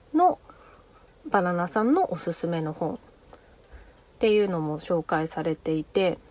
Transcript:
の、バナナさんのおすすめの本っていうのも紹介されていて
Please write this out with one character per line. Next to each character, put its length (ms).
の、 220
バ 140
ナ 100
ナ 160
さ 140
ん 100
の 180
お 60
す 160
す 140
め 160
の 100
本 220
っ 40
て 120
い 120
う 40
の 120
も 180
紹 240
介 260
さ 140
れ 140
て 180
い 100
て 340